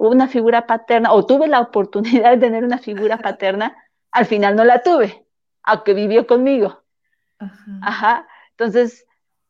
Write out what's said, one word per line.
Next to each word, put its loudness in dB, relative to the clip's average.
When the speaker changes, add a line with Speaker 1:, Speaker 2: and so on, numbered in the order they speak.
Speaker 1:
una 2
figura 0
paterna, 0
o 4
tuve 2
la 2
oportunidad 0
de 4
tener -2
una -4
figura -6
Speaker 2:
Ajá. -12
Speaker 1:
paterna, -6
al 0
final 0
no 4
la 4
tuve, 0
aunque 0
vivió 0
conmigo. 0
Speaker 2:
Ajá. -18
Speaker 1:
Ajá. -4
Entonces, -4